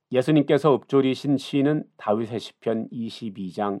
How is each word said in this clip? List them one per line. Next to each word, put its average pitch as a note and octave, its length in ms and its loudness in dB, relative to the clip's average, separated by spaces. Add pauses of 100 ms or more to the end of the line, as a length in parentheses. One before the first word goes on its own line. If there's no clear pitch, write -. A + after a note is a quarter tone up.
(120)
예수님께서 C#3+ 600 4
읊조리신 C3+ 640 0
시는 D3 480 0 (120)
다윗의 G#2+ 440 -2
시편 - 500 -6
이십이 G#2 640 -10
장 G2+ 280 -4